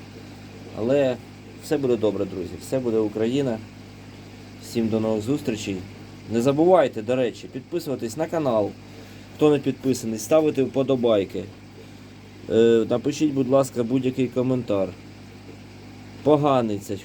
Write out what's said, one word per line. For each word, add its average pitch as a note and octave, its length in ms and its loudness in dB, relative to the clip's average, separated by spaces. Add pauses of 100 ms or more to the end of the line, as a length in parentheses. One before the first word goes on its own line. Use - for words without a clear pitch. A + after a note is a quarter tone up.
(760)
Але B2+ 380 2 (480)
все D#3 140 -2
буде C3 180 2
добре, G2+ 300 0
друзі, F#2 240 -8 (120)
все - 180 -4
буде A#2 180 0
Україна. A2+ 600 0 (1040)
Всім A2+ 240 -2
до A2 120 0
нових A2 240 0
зустрічей. A2 540 -2 (540)
Не A#2 100 2
забувайте, C#3+ 600 4
до A#2 140 0
речі, B2 360 -2
підписуватись C3 680 -6
на D#3 80 -2
канал, B2+ 440 0 (680)
хто D3+ 160 6
не C#3+ 80 4
підписаний, B2+ 600 -2
ставити D3+ 440 4
вподобайки. A#2 800 2 (1040)
Е, A2+ 400 6
напишіть, C#3+ 440 0
будь C3+ 160 0
ласка, C3 340 2
будь-який B2+ 440 0
коментар. B2 640 0 (1300)
Поганий C3+ 560 4
це, G2 260 -8